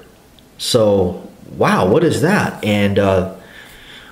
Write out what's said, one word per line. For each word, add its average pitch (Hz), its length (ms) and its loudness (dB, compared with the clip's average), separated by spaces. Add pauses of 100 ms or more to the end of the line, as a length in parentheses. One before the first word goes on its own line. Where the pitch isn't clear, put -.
(580)
So, 101 720 0 (280)
wow, 135 280 0
what 165 200 2
is 110 160 0
that? 160 420 -2
And, 101 340 0
uh, 95 380 0 (760)